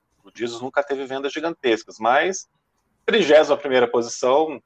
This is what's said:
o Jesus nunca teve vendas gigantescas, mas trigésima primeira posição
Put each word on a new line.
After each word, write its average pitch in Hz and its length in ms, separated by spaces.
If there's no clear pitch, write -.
o 98 100
Jesus 117 240
nunca 127 220
teve 139 240
vendas 135 260
gigantescas, 135 680
mas 147 480
trigésima 151 520
primeira 127 300
posição 127 800